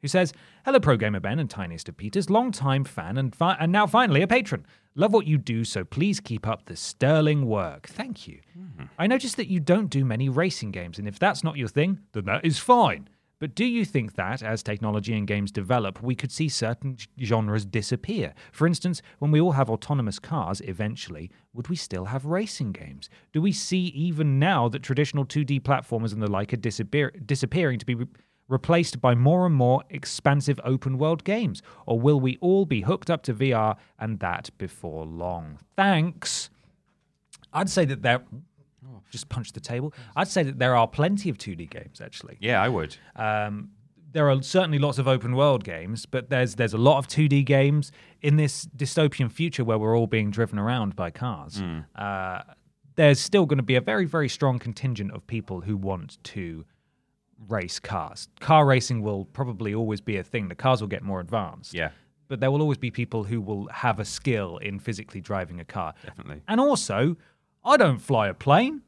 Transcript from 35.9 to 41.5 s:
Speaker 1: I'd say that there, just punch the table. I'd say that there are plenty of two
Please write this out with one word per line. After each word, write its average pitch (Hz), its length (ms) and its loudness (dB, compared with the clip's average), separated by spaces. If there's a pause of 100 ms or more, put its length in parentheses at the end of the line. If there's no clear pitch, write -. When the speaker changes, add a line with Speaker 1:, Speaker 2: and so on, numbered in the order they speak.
Speaker 1:
I'd 180 160 0
say 175 160 4
that 131 160 -4
there, 123 200 2 (880)
just - 180 -12
punch - 240 -8
the - 80 -14
table. 127 320 -6 (220)
I'd 190 140 0
say 185 160 2
that 127 160 -4
there 127 160 4
are 113 100 6
plenty 190 440 0
of 98 80 -4
two 95 180 -10